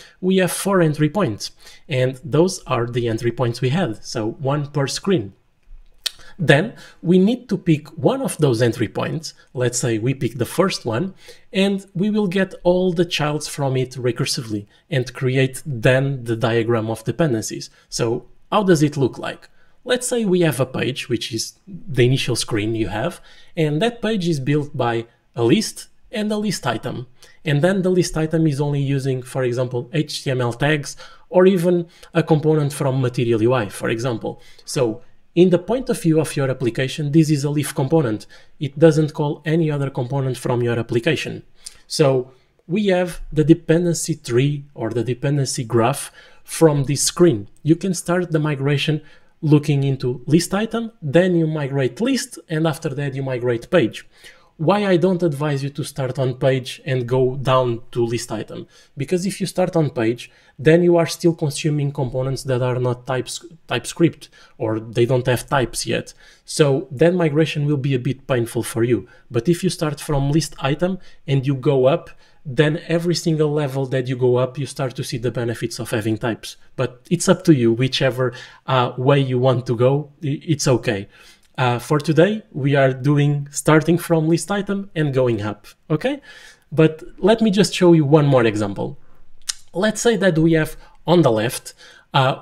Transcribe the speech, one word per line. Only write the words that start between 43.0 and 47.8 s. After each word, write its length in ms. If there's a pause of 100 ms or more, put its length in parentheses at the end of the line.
the 120
dependency 720
tree 480 (100)
or 160
the 140
dependency 580
graph 480 (320)
from 420
this 200
screen. 420 (160)
You 140
can 180